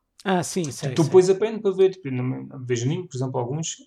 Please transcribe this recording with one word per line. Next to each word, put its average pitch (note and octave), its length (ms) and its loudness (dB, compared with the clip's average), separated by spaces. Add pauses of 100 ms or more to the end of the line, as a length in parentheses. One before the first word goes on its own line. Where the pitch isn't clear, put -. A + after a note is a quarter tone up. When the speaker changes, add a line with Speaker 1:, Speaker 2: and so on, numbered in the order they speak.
(240)
Speaker 1:
Ah, F#3 180 0
sim, F3 220 -4
Speaker 2:
Tipo, C#3 80 -6
Speaker 1:
sei, C3+ 220 -6
Speaker 2:
tu E3 100 4
Speaker 1:
sei. C#3 80 0
Speaker 2:
pões F#3 180 8
a F#3+ 60 4
pen G#3+ 240 -2
para G3+ 140 0
ver, F#3 180 4
tipo, - 180 -10
não, - 140 -2
não C3+ 420 -8
vejo A#2+ 180 -2
anime, E3+ 220 -2
por - 100 -12
exemplo, C3 220 -4
alguns, C#3 380 -6 (100)